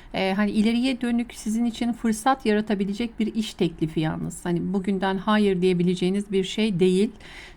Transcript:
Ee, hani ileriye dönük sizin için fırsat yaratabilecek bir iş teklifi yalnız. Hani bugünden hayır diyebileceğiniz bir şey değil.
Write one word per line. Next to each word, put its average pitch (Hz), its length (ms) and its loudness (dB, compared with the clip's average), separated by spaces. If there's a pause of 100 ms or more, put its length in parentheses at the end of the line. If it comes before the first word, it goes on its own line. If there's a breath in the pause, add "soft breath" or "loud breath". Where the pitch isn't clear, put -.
(140 loud breath)
Ee, 190 220 0
hani 208 160 2
ileriye 240 500 2
dönük 240 320 -2
sizin 226 320 -2
için 233 280 -2
fırsat 233 520 0
yaratabilecek 208 760 0
bir 214 160 -2
iş 220 180 -4
teklifi 170 460 -2
yalnız. 165 460 -4
Hani 175 280 -2
bugünden 190 440 0
hayır 202 440 2
diyebileceğiniz 185 720 2
bir 190 120 2
şey 208 360 0
değil. 185 320 4 (460 loud breath)